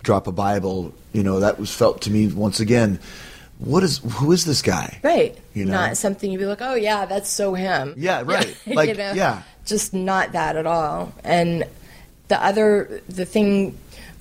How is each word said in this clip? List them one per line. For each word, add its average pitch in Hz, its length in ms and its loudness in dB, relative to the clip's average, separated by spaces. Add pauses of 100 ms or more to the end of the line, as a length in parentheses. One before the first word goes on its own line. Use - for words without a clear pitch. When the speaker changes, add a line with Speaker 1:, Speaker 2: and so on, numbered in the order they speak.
Speaker 1:
drop 101 240 2
a 95 60 -4
Bible, 95 640 -2 (180)
you 110 100 0
know, 95 180 2
that 101 200 2
was 104 100 -6
felt - 320 2
to 107 80 -4
me, 107 180 4
once 98 320 -2
again, 110 380 4 (600)
what 127 240 0
is, 151 160 0
who 117 340 0
is 170 140 2
this 147 160 0
guy? - 400 -2
Speaker 2:
Right. 277 340 2 (160)
Speaker 1:
You 202 140 -2
know? 190 60 0
Speaker 2:
Not 180 260 0
something 196 340 -2
you'd 190 60 -4
be 196 80 -2
like, 208 160 -6
"Oh, 262 140 -2
yeah, 208 280 0
that's 196 240 -4
so 202 240 0
him." 180 460 -2
Speaker 1:
Yeah, 156 240 0
Speaker 2:
<laughs> - 20 -6
Speaker 1:
right. 185 400 0
Speaker 2:
You 214 120 -6
Speaker 1:
Like, 156 200 2
Speaker 2:
know? 202 160 -6
Speaker 1:
yeah. 139 300 0 (240)
Speaker 2:
Just 208 260 -4
not 190 400 0
that 156 240 -2
at 160 100 -2
all. 165 460 -2 (120)
And 170 400 2 (640)
the - 140 2
other, 208 640 2
the 185 200 -6
thing, 202 500 2 (440)